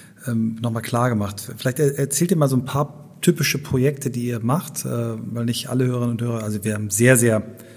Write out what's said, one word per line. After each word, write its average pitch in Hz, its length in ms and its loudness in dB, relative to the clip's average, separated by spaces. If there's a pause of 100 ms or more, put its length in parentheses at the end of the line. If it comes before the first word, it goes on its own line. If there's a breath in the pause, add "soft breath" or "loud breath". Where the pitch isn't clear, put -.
(260 loud breath)
ähm, 113 340 0
nochmal 117 220 -2
klar 120 260 2
gemacht. 104 480 -2
Vielleicht 127 220 -2
er-, 143 200 2
erzählt 170 340 2
ihr 185 40 2
mal 147 120 4
so 131 80 2
ein 120 80 2
paar - 560 -4
typische - 380 2
Projekte, 131 520 -2
die 120 160 -4
ihr 120 140 -4
macht, - 440 -2
äh, 131 40 -6
weil 117 560 -4
nicht 120 260 -4
alle 127 160 2
Hörerinnen 120 240 0
und 117 120 -2
Hörer, 117 200 -2
also 104 220 -4
wir 107 100 0
haben 104 160 -4
sehr, 123 260 6
sehr 113 260 4 (340 loud breath)